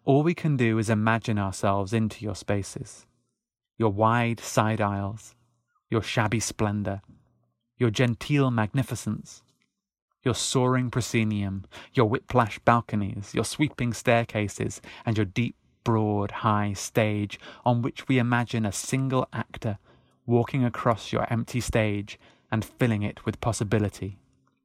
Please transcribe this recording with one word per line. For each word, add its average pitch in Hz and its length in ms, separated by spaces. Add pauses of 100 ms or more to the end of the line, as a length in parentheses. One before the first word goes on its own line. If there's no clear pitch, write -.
all 143 200
we 175 100
can 151 240
do 113 200
is 110 120
imagine 110 500
ourselves 98 540
into 110 320
your 101 100
spaces. - 680 (720)
Your 110 140
wide 113 480
side 110 420
aisles, 101 540 (540)
your 113 120
shabby 110 380
splendour, 101 640 (760)
your 120 140
genteel 131 600
magnificence, 113 920 (800)
your 117 120
soaring 127 560
proscenium, 104 720 (300)
your 113 160
whiplash 123 560
balconies, 107 680
your 110 120
sweeping 123 480
staircases, 110 880 (240)
and 113 100
your 107 100
deep, 117 300 (300)
broad, 107 460
high 104 420
stage 104 640 (240)
on 120 180
which - 280
we 131 80
imagine 120 480
a 98 80
single 131 580
actor - 460 (480)
walking 120 400
across - 480
your - 180
empty 113 300
stage 104 580 (320)
and 107 140
filling 110 380
it - 220
with 110 140
possibility. 101 800 (460)